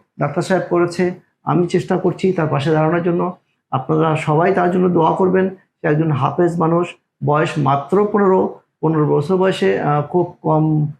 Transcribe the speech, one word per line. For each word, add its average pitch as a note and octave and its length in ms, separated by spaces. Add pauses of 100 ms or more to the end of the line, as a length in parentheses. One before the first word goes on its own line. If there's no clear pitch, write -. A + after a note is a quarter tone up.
(200)
ডাক্তার D3 220
সাহেব F3+ 280
করেছে। F3 440 (280)
আমি D#3+ 240
চেষ্টা F#3 300
করছি F3+ 360
তার D#3+ 160
পাশে C#3 220
দাঁড়ানোর D#3 320
জন্য। F3 340 (340)
আপনারা D#3 460
সবাই E3 380
তার F3+ 160
জন্য F3+ 180
দোয়া E3+ 240
করবেন। F#3 360
সে - 380
একজন D#3 260
হাফেজ E3+ 460
মানুষ, E3+ 300 (360)
বয়স D3+ 340
মাত্র C#3+ 540
পনেরো, F#3+ 480 (200)
পনেরো D#3 260
বছর D3 300
বয়সে, F#3+ 440
আহ, D3 220
খুব - 400
কম D#3 580